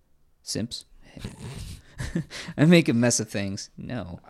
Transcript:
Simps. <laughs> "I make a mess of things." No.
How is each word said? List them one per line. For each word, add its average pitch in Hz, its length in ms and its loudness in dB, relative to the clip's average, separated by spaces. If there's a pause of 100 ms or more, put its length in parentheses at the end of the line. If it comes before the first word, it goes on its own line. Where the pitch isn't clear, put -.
(420)
Simps. - 440 -6 (280)
<laughs> - 1400 -10
"I 131 80 4
make 170 240 8
a 135 60 4
mess 117 260 4
of 104 80 -4
things." 98 480 -6
No. 90 420 -10 (120)